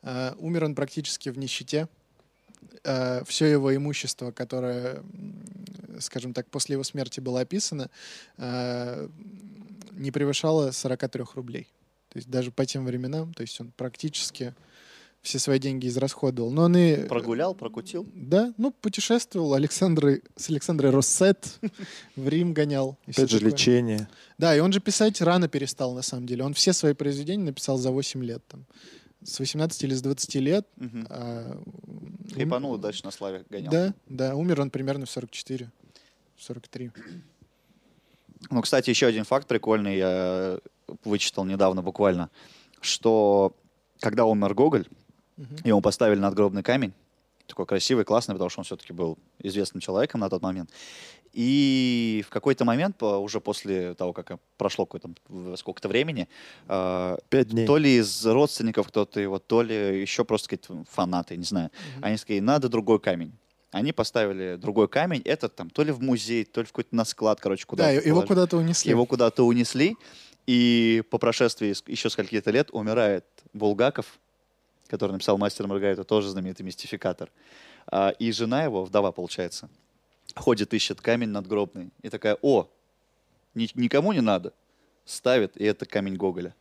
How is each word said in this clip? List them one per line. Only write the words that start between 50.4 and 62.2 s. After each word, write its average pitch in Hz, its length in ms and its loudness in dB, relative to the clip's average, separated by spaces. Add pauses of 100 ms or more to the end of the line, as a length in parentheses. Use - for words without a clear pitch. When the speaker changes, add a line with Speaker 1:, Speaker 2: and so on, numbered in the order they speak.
Speaker 2:
момент. 92 280 -6 (600)
И 123 960 2
в - 40 -20
какой-то 131 340 0
момент, 120 320 2
по-, 104 220 0
уже 101 220 -4
после 92 540 -4
того, 90 180 -4
как 90 260 -12 (180)
прошло 98 300 -2
какое-то, - 240 -14 (180)
в-, 90 280 -12
сколько-то - 320 -10
времени, 139 380 0 (420)
э, 92 480 -2 (120)
Speaker 3:
Пять 127 200 4
дней. 113 180 0
Speaker 2:
то 143 120 6
ли 139 200 6
из 107 280 0
родственников 113 600 2
кто-то 104 320 -2
его, 98 180 -2
то 113 240 2
ли 113 120 -2 (260)
еще 101 240 -2
просто 110 240 -2
какие-то 87 420 -10
фанаты, 90 460 -2
не 87 80 -10
знаю. 85 260 -2 (260)
Speaker 1:
Мгм. 139 80 -12
Speaker 2:
Они 107 120 -2
сказали: 107 240 -2